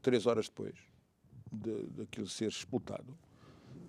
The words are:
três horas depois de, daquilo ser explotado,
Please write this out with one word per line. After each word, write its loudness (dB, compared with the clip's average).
três 6
horas 6
depois -8
de, -2
daquilo -6
ser 0
explotado, -4